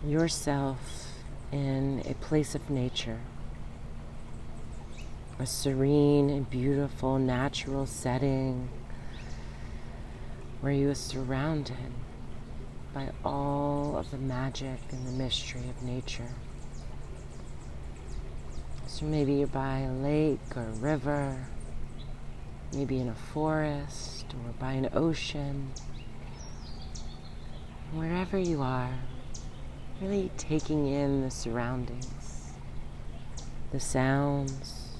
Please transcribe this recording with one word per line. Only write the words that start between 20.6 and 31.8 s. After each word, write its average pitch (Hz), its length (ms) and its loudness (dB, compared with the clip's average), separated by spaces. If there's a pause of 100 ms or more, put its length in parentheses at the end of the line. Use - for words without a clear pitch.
a 113 180 -4
river, 139 680 2 (1300)
maybe 135 240 2
in 127 100 2
a 139 60 -2
forest 151 1200 0 (100)
or 120 140 -4
by 131 140 0
an 131 200 2
ocean. 143 800 2 (2250)
Wherever 175 440 2
you 170 260 4
are, 127 360 2 (1000)
really 190 360 2
taking 151 520 4
in 139 340 4
the 131 80 2
surroundings, 120 1200 -2 (1160)